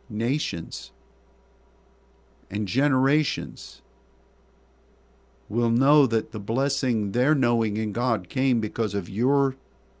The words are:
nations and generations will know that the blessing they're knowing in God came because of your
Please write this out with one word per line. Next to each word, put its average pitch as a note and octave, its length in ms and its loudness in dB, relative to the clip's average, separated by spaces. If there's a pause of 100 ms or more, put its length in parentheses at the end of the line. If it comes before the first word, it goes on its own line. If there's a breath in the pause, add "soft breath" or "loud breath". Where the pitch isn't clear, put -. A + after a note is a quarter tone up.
nations A#2 840 -4 (1600)
and G#2 160 -2
generations C3+ 1160 0 (1700)
will A2+ 220 2
know C3+ 380 4
that A2 240 -2
the G#2 80 -6
blessing A#2+ 720 -2
they're C3 240 2
knowing A#2 400 0
in A2 160 -4
God A2+ 360 -2
came C3 320 0
because G#2+ 340 -2
of F#2+ 140 -4
your C3 460 2 (460)